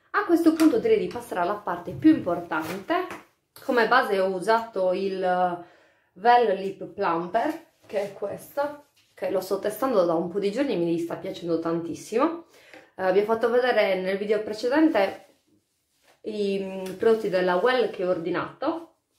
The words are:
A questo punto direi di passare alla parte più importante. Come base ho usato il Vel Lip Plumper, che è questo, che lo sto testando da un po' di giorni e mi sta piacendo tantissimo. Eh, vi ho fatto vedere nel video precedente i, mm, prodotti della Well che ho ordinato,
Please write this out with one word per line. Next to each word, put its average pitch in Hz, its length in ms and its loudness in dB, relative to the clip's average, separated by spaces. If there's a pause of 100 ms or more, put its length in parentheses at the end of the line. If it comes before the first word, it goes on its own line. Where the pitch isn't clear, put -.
(120)
A 403 140 0
questo 330 280 4
punto 302 260 4
direi 220 200 2
di 180 80 -4
passare 220 340 -6
alla 196 140 0
parte 175 360 -8
più 311 240 6
importante. 175 920 -4 (580)
Come 240 220 2
base 226 320 2
ho 190 140 0
usato 190 600 0
il 190 260 -4 (920)
Vel 220 440 4
Lip 190 280 -8
Plumper, 196 840 -2 (180)
che 208 160 -4
è 202 120 -6
questo, - 720 -8 (280)
che - 160 -6
lo 185 120 0
sto 196 180 -4
testando 208 460 0
da 170 80 2
un 175 160 0
po' 190 100 -4
di 196 120 0
giorni 254 220 -2
e 180 40 -2
mi 170 200 0
sta 170 200 -4
piacendo 175 420 -4
tantissimo. 170 840 -2 (500)
Eh, 185 160 0
vi 190 80 4
ho 208 40 4
fatto 226 260 0
vedere 214 500 2
nel 190 180 -2
video 208 240 0
precedente 240 840 0 (960)
i, 202 380 -2
mm, 190 240 -8 (120)
prodotti 220 340 2
della 185 260 2
Well 226 340 2
che 185 160 -6
ho 180 40 0
ordinato, 175 840 -4 (240)